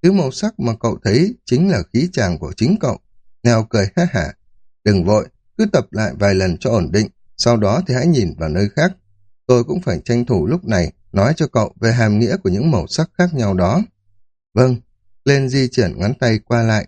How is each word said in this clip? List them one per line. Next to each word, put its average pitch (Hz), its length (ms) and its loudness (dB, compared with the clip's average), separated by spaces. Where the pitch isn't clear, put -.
Thứ 180 80 4
màu 165 200 0
sắc - 280 -6
mà 117 200 0
cậu 117 240 -2
thấy 156 320 2
chính 160 240 2
là 117 140 0
khí 151 200 0
tràng 92 260 -2
của - 180 -10
chính 160 220 2
cậu. 123 180 -4
Neo 113 260 2
cười 101 260 0
ha 175 160 2
hả. 82 220 -4
Đừng 98 220 2
vội, 104 220 2
cứ 220 80 2
tập 170 260 0
lại 104 280 -4
vài 101 160 2
lần 92 220 0
cho - 120 -4
ổn 90 220 0
định, 107 160 2
sau 120 200 2
đó 107 300 0
thì 127 60 -2
hãy 127 140 0
nhìn 117 300 2
vào 80 120 -4
nơi 95 200 0
khác. 170 220 0
Tôi 123 160 4
cũng 151 180 -4
phải 95 240 -4
tranh 120 200 -2
thủ 107 220 0
lúc 165 180 -4
này 87 260 0
nói 104 240 2
cho 151 120 -2
cậu - 340 -2
về 113 100 2
hàm 110 280 2
nghĩa 120 180 0
của 98 120 -2
những 110 220 0
màu 98 160 -2
sắc - 300 -4
khác 175 160 0
nhau 110 200 0
đó. 95 300 2
Vâng, 123 220 4
lên 135 240 2
di 131 180 0
chuyển 107 320 -2
ngón 104 140 -2
tay 113 260 0
qua 117 240 -2
lại, 110 240 0